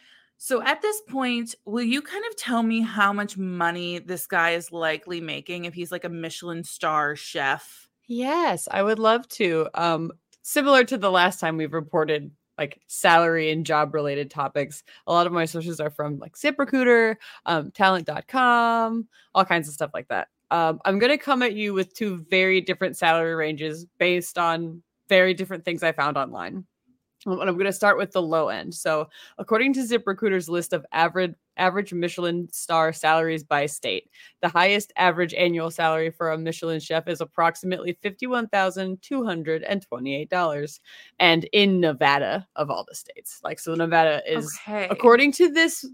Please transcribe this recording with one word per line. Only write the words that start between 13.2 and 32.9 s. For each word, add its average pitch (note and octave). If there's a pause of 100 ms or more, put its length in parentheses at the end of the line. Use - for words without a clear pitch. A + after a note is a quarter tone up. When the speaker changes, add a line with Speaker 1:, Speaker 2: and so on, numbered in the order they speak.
Speaker 2:
and D#3
job-related D3
topics, C#3+ (220)
a E3
lot F3
of E3+
my E3
sources E3
are D3+
from, D3
like, -
ZipRecruiter, B3 (300)
um, D#3
talent F#3+
dot -
com, A#3 (260)
all F#3+
kinds E3+
of D3
stuff -
like -
that. - (220)
Um, D#3+
I'm G3
gonna C4+
come C4
at A3+
you G#3+
with F#3+
two G3 (120)
very F#3
different F3+
salary E3
ranges D#3 (120)
based F3
on E3+ (260)
very F#3
different F3+
things E3+
I E3
found D3
online. B2 (600)
Um, F#3
and F#3
I'm F3
gonna G3
start G3+
with G3
the F#3
low D#3
end. G2
So D#3 (280)
according A#3
to C4
ZipRecruiter's G3+
list F3
of D#3+
average, E3+ (220)
average F#3
Michelin F3
star D#3+